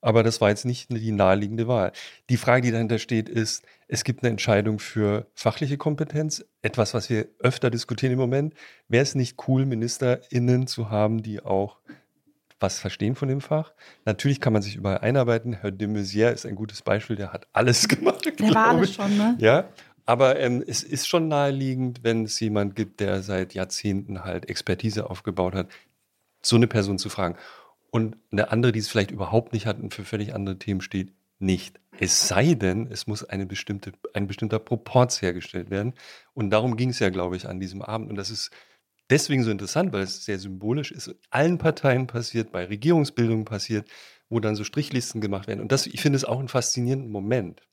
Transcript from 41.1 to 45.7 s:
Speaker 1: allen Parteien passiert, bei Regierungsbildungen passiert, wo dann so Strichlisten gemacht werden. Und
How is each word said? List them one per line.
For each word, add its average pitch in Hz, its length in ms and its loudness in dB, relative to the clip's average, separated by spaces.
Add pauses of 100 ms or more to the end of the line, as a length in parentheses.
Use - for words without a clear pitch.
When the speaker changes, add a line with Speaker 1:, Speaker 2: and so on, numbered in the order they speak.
Speaker 1:
allen 160 260 2
Parteien 139 520 0
passiert, 117 440 -4
bei 90 140 -4
Regierungsbildungen 117 800 2
passiert, 107 420 -4 (400)
wo 117 120 0
dann 107 160 0
so 104 80 -6
Strichlisten 127 580 -4
gemacht 98 240 -4
werden. 107 140 -6
Und 113 120 -2